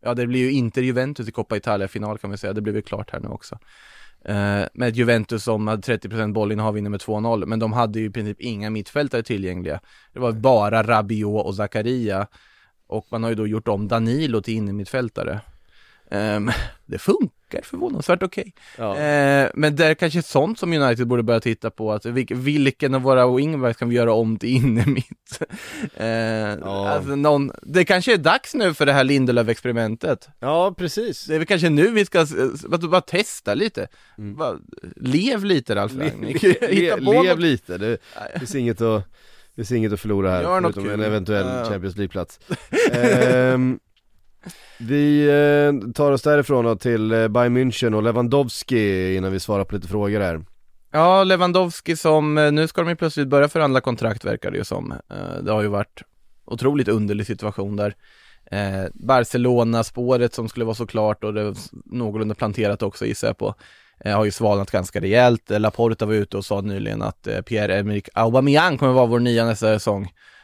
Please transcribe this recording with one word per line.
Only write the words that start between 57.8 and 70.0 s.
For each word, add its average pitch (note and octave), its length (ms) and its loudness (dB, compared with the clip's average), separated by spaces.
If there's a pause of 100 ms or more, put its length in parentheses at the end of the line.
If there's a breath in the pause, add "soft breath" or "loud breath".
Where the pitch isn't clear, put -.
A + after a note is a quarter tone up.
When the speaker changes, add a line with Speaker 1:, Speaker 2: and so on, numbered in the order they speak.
Speaker 1:
Eh, G2 340 -4 (100)
Barcelona-spåret A#2+ 1400 0
som A2+ 140 -6
skulle A#2 160 -6
vara A2+ 100 -4
så A2+ 120 -8
klart G#2+ 380 -2
och G#2+ 100 -4
det G#2+ 140 -2
s-, - 220 -10 (140)
någorlunda G#2+ 500 -4
planterat G#2 480 -2
också, G#2+ 240 -4
gissar A2+ 220 -4
jag A2+ 100 -4
på, G#2 160 -4 (500 soft breath)
eh, G#2 120 0
har G#2+ 80 2
ju G#2 60 0
svalnat G2+ 400 0
ganska G2 300 -4
rejält. A#2 500 4
Eh, G#2+ 100 0
Laporta A2 460 0
var G#2+ 80 0
ute G2+ 220 -2
och G2 80 -6
sa G2+ 160 -4
nyligen G#2 420 -6
att, - 240 -8
eh, G#2 160 -6
Pierre-Emerick G#2 720 -2
Aubameyang C#3 640 4
kommer C3+ 140 2
vara B2+ 140 6
vår A#2+ 140 2
nya A#2 240 2
nästa A2+ 220 0
säsong. G#2 460 0 (320 soft breath)